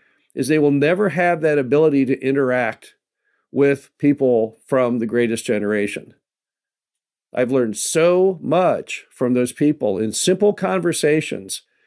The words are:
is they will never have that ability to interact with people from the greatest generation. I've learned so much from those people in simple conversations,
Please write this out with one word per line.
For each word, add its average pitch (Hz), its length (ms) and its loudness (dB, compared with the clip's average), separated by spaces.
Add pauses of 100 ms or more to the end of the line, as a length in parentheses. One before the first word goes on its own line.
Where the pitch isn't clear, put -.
(340)
is 127 140 -4
they 156 100 2
will 147 120 4
never 165 400 2
have 175 300 0
that 151 180 2
ability 139 480 2
to 131 140 -2
interact 127 720 -2 (580)
with 139 460 0
people 127 640 2
from 127 340 0
the 113 80 -2
greatest 113 380 -2
generation. 104 720 -4 (1200)
I've 123 180 -2
learned 120 240 0
so 180 680 0
much 147 680 -2
from 127 240 -2
those 123 180 0
people 143 460 0
in 110 140 -2
simple 202 400 0
conversations, 160 1120 -2 (240)